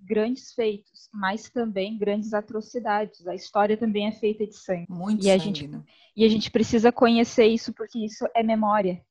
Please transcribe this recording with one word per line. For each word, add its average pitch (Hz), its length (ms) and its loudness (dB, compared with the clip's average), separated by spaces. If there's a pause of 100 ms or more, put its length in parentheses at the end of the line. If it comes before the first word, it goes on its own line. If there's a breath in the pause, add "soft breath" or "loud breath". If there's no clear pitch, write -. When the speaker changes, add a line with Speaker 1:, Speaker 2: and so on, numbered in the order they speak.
Speaker 1:
grandes 220 500 -2
feitos, 214 580 -6
mas 202 380 -4
também 220 480 -4
grandes 208 380 -2
atrocidades. 214 920 -6
A 180 80 -6
história 208 400 0
também 214 320 -2
é 220 60 -2
feita 214 340 -2
de 208 80 -12
sangue. 175 320 -6
Speaker 2:
Muito 190 380 -2
Speaker 1:
E 196 60 6
a 190 80 6
Speaker 2:
sangue, - 60 -4 (160)
Speaker 1:
gente, 143 60 -10
Speaker 2:
né? 151 160 -12 (320 soft breath)
Speaker 1:
e 220 120 4
a - 20 8
gente 214 220 0
precisa 226 420 2
conhecer 233 540 4
isso, 226 260 0
porque 220 320 -12
isso 220 220 -8 (100)
é 233 60 2
memória, 208 680 0